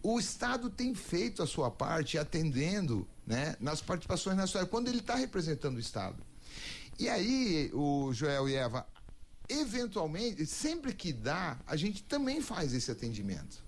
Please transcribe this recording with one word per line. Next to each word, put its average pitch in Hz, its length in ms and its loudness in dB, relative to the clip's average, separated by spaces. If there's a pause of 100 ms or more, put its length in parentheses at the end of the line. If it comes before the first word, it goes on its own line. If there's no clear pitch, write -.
O 226 160 4
Estado 240 500 0
tem 247 260 0
feito 175 480 0
a 151 40 2
sua 127 220 2
parte, 156 480 0
atendendo, 151 880 2 (180)
né, 139 340 0
nas 151 220 0
participações 185 540 0
nacionais, 190 340 2
quando 240 180 2
ele 240 140 2
tá 240 140 0
representando 160 640 0
o - 20 -2
Estado. 95 440 -4 (760)
E 247 80 2
aí, 208 680 2
o 143 400 2
Joel 139 360 2
e 135 60 2
Eva, 123 320 0 (600)
eventualmente, 208 1000 0
sempre 302 480 -2
que 170 180 -4
dá, 135 460 0 (100)
a - 80 -2
gente 196 280 0
também 285 380 2
faz 165 320 0
esse 127 160 0
atendimento 104 800 -4